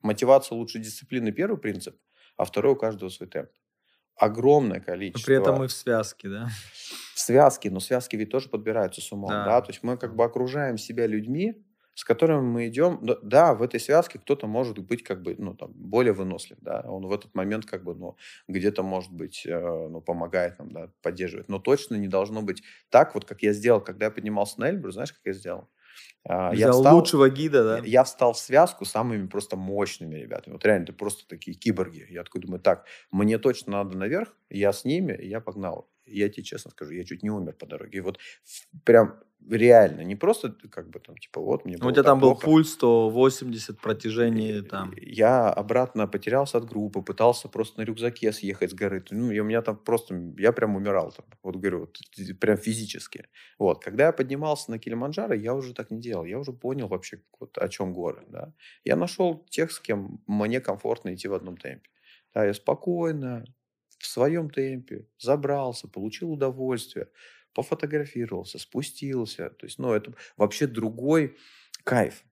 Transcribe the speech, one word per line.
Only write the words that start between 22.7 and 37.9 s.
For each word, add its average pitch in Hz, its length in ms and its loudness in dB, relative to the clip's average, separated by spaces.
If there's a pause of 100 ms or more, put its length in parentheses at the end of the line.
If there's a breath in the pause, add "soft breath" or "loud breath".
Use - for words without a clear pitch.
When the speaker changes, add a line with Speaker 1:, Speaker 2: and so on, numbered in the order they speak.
Speaker 1:
так, - 260 6
вот 104 100 -6
как - 160 -12
я 104 120 4
сделал, 104 280 4
когда 95 240 -6
я 107 60 -2
поднимался 107 480 -4
на 123 100 0
Эльбрус, 170 240 -6
знаешь, 127 200 -10
как - 120 -20
я 95 80 -4
сделал? 95 360 -12 (560 soft breath)
А, 90 300 -2
я 110 140 6
Speaker 2:
Взял - 20 8
Speaker 1:
встал, 135 240 10
Speaker 2:
лучшего 160 340 8
гида, 139 340 2
да? 110 220 0
Speaker 1:
я, 120 160 6
я - 20 8
встал 123 300 2
в - 60 -6
связку 151 460 2
с - 60 -10
самыми 110 360 -2
просто 101 300 -6
мощными 95 580 -6
ребятами. 71 400 -12
Вот - 100 -4
реально, 101 200 6
это - 80 -14
просто - 340 -8
такие 87 300 -14
киборги. 90 520 -4
Я 87 140 -12
такой - 180 -12
думаю: 90 200 -10
«Так, 92 240 2 (260 loud breath)
мне 104 280 2
точно 123 340 0
надо 98 240 -4
наверх, 143 380 -4 (140)
я 101 240 2
с - 120 -6
ними», 156 280 0
и - 160 -10
я 110 120 -6
погнал. 95 480 -10 (160)
Я 101 240 0
тебе 101 140 -12
честно - 280 -14
скажу, 76 220 -14
я 87 120 -8
чуть - 180 -12
не 107 80 -4
умер 95 240 -6
по - 120 -18
дороге. - 320 -12